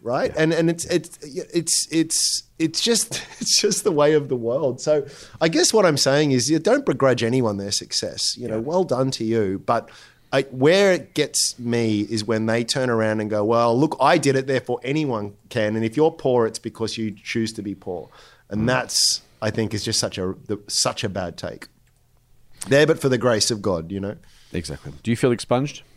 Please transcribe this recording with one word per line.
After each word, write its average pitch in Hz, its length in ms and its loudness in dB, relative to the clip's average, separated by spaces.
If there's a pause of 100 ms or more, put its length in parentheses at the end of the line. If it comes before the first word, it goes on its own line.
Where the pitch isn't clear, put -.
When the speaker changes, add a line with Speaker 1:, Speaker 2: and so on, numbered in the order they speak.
Speaker 1:
right? 135 340 -2
Speaker 2:
Yeah. 160 80 0
Speaker 1:
And, 160 100 2
and 165 160 2
it's, 170 160 -4
it's, - 360 -4
it's, 165 680 -4
it's, - 520 0 (160)
it's 160 220 -2
just, - 400 -2 (100)
<laughs> - 80 -20
it's - 220 0
just - 220 0
the 214 80 2
way 147 220 4
of 143 160 2
the 131 60 0
world. 123 460 -2
So 151 240 2 (360)
I - 80 2
guess 339 240 2
what 214 120 6
I'm 151 120 4
saying 143 340 2
is, 127 180 2
you 160 100 2
don't 254 260 2
begrudge 131 380 2
anyone 113 340 2
their 98 140 -6
success. - 640 -4
You 120 100 -10
know, 110 100 -4
Speaker 2:
Yeah. 113 40 -2 (100)
Speaker 1:
well 185 120 2
done 131 280 0
to - 120 -6
you. 107 420 0
But 117 240 0 (420)
I, 135 100 2 (100)
where 175 420 4
it - 200 -4
gets - 460 -2
me 117 420 0
is 104 240 -4
when 110 220 0
they 117 160 0
turn 127 260 -2
around 110 320 0
and 107 80 -4
go, 104 160 0
"Well, 117 340 4
look, 151 220 2
I 156 160 6
did 135 180 2
it, 135 120 -2
therefore 127 360 -2
anyone 127 500 -4 (160)
can. 107 260 -2
And 113 100 -2
if 113 100 -4
you're 156 160 4
poor, 123 360 2
it's - 100 -6
because 110 400 -8
you 110 140 -4
choose 110 420 -4
to 107 80 -10
be 101 140 -8
poor." - 340 -10 (400)
And 104 140 -4
Speaker 2:
Mm. 113 40 2
Speaker 1:
that's, - 540 0 (220)
I 110 80 0
think, 110 240 -2
is 101 100 -6
just 110 140 -2
such - 180 -4
a, 92 160 -4 (140)
the, 104 100 -4 (100)
such - 360 -2
a 107 60 -4
bad 90 280 -6
take. - 300 -12 (1000)
There, 143 200 6
but - 120 2
for 139 100 0
the 127 100 4
grace 113 320 2
of 107 100 -4
God, 87 300 -2
you 98 80 -6
know? 98 160 -6 (380)
Speaker 2:
Exactly. 73 400 -8 (100)
Do 113 80 -2
you 117 60 0
feel 127 140 2
expunged? 127 520 -2 (140)